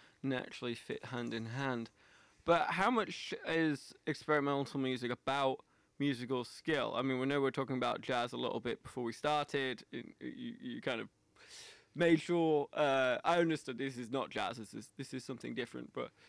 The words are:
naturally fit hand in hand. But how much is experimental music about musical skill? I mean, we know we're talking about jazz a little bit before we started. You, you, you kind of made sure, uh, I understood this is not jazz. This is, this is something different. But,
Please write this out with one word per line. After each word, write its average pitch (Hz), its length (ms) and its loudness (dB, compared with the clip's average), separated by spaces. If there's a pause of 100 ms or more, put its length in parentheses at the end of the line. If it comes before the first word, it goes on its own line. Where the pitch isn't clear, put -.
(240)
naturally 127 520 -4
fit - 300 -8
hand 120 280 -4
in 113 120 -4
hand. 120 440 -2 (540)
But 170 240 6
how 190 240 4
much 208 420 -2 (140)
is 160 460 2 (120)
experimental 143 760 2
music 123 280 0
about 135 540 0 (340)
musical 127 460 0
skill? 123 540 0
I 127 60 2
mean, 131 140 2
we 131 100 0
know 143 120 2
we're 135 120 2
talking 131 260 -2
about 120 240 0
jazz 123 320 0
a 120 40 -6
little 120 220 -2
bit 113 240 -4
before 123 220 -6
we 117 80 -4
started. 143 760 -2
You, 127 120 -10 (160)
you, 127 420 -10
you 117 200 -8
kind 123 180 -2
of 107 80 -8 (880)
made 170 240 6
sure, 160 540 2
uh, 135 500 4
I 170 160 6
understood 156 380 2
this 135 200 -4
is 117 140 -8
not 131 200 -2
jazz. 107 260 -2
This 107 160 -12
is, 110 240 -12
this - 160 -10
is 131 100 -8
something 120 320 -8
different. 123 380 -8
But, 127 160 -6 (200)